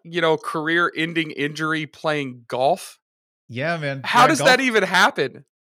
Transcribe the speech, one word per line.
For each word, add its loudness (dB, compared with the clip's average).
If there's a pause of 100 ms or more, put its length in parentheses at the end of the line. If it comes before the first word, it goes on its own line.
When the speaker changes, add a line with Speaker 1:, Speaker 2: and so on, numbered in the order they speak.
Speaker 1:
you -6
know, 4
career-ending -2
injury -4
playing -6
golf? -2 (500)
Speaker 2:
Yeah, -6
man. -8
Speaker 1:
How 4
Speaker 2:
Yeah, 8
Speaker 1:
does 2
Speaker 2:
golf 4
Speaker 1:
that 4
even 2
happen? 0 (240)